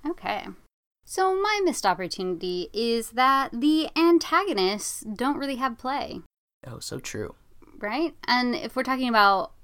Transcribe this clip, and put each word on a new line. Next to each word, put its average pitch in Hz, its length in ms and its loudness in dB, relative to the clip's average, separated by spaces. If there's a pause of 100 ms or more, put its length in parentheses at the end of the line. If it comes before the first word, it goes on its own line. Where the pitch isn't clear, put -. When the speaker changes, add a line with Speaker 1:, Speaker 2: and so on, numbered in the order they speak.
Speaker 1:
Okay. - 380 -6 (580)
So 381 360 2
my 415 240 0
missed 311 220 0
opportunity 180 840 -2
is 233 380 -2
that 262 420 2
the 302 440 2
antagonists 339 1040 2
don't 240 380 -2
really 277 180 -4
have 247 220 -4
play. - 420 -6 (460)
Speaker 2:
Oh, 120 140 -12
so - 180 -8
true. - 360 -8 (440)
Speaker 1:
Right? 262 360 -4 (120)
And 247 280 2
if - 200 -8
we're 254 80 -2
talking 254 260 -2
about 202 440 4 (120)